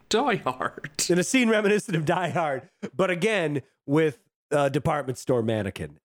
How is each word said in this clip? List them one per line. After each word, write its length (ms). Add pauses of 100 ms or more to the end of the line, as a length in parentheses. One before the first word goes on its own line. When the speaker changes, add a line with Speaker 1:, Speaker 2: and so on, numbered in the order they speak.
(100)
Speaker 1:
Die 260
Hard. 540 (180)
Speaker 2:
In 100
a 60
scene 240
reminiscent 480
of 80
Die 240
Hard, 400 (260)
but 160
again, 520 (240)
with 320 (340)
a 180
department 480
store 240
mannequin. 640